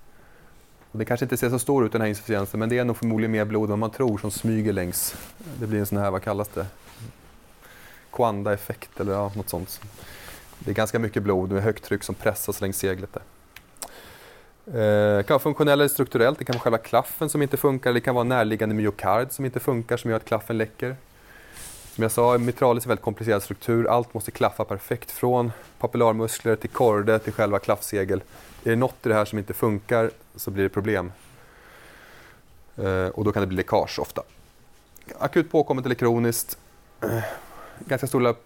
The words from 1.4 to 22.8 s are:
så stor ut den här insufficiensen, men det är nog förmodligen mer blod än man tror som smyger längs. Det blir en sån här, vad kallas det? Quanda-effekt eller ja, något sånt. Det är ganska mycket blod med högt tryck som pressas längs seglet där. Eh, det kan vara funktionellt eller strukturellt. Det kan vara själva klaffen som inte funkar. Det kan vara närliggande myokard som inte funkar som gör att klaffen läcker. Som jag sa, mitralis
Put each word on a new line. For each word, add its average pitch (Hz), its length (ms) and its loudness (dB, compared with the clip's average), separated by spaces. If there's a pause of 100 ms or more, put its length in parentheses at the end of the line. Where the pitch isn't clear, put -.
så 127 80 2
stor 135 280 4
ut 104 60 -2
den 113 80 0
här 110 80 2
insufficiensen, 104 520 -2
men 113 80 0
det 123 100 2
är 123 60 2
nog 117 120 0
förmodligen 110 360 0
mer 107 120 2
blod 107 260 0
än 104 80 0
man 110 120 -2
tror 113 280 0
som 104 120 -6
smyger 107 420 0
längs. 90 440 -4 (440)
Det 117 60 -4
blir 107 140 0
en 101 60 0
sån 101 120 -2
här, 101 120 0
vad 92 120 -2
kallas 101 260 -2
det? 95 180 -4 (1500)
Quanda-effekt 104 880 -2
eller 98 120 -2
ja, 101 240 -2
något 98 120 -6
sånt. 92 320 -8 (840)
Det - 60 -4
är 104 40 -4
ganska 110 240 0
mycket 110 240 -2
blod 95 280 2
med 98 120 0
högt 107 220 0
tryck - 180 -4
som 101 120 -8
pressas - 460 -4
längs 95 180 -4
seglet 95 340 -4
där. - 100 -10 (1400)
Eh, 104 500 4
det 101 100 2
kan 151 80 4
vara 135 80 2
funktionellt 147 380 4
eller 147 80 4
strukturellt. 127 500 2
Det 131 60 -10
kan 127 100 -2
vara 117 80 -4
själva 113 160 4
klaffen - 500 0
som 151 140 0
inte 139 140 0
funkar. 135 360 2
Det 120 80 2
kan 127 140 0
vara 120 100 2
närliggande 110 500 2
myokard 107 580 0
som 139 120 -6
inte 127 160 -4
funkar 120 360 0
som 117 140 -4
gör 113 60 2
att 107 80 -4
klaffen 113 340 -2
läcker. 123 380 -4 (1000)
Som 113 80 -2
jag 113 80 2
sa, 120 280 4
mitralis 120 460 2